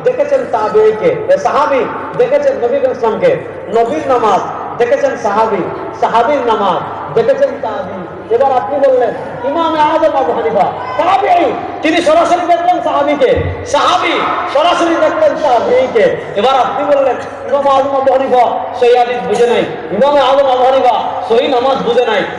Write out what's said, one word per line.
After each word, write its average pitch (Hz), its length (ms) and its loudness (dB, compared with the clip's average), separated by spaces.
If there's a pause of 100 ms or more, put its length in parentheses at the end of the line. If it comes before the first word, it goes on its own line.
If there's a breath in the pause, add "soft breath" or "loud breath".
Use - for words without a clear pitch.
দেখেছেন 262 480 0
তাবিঈকে, 220 800 2
এ, - 40 4
সাহাবী 269 480 0 (320)
দেখেছেন 269 400 2
নবী 240 180 0
ইসলামকে, 214 640 0 (380)
নবীর 269 320 0
নামাজ 226 320 2 (380)
দেখেছেন 240 400 -2
সাহাবী, 208 460 -2 (380)
সাহাবীর 294 440 0
নামাজ - 520 -2 (160)
দেখেছেন 523 360 0 (120)
তাবিঈ। 190 760 -8
এবার 269 160 2
আপনি 269 360 -2
বললেন 247 260 2 (300)
ইমাম 311 360 -2
আজম 302 380 2
আবু 247 140 0
হানিফা 220 400 0 (260)
তাবিঈ, 359 540 2 (300)
তিনি 320 200 0
সরাসরি 330 460 2
দেখলেন 349 360 2
সাহাবীকে, 285 600 0 (240)
সাহাবী 339 440 0 (420)
সরাসরি 330 420 2
দেখলেন 302 480 2
তাবিঈকে। 233 720 2 (180)
এবার 247 200 2
আপনি 262 300 0
বললেন 269 300 2 (320)
ইমাম 277 200 0
আজম 277 280 2
আবু 269 160 2
হানিফা 254 380 2 (300)
সহিহ 247 200 4
হাদিস 240 180 0 (100)
বুঝে 220 200 2
নাই, 214 160 2 (280)
ইমাম 269 240 2
আজম 269 360 4
আবু 247 120 2
হানিফা 247 400 4 (260)
সহিহ 240 320 2
নামাজ 269 160 2
বুঝে 233 280 2
নাই। 208 180 0 (160)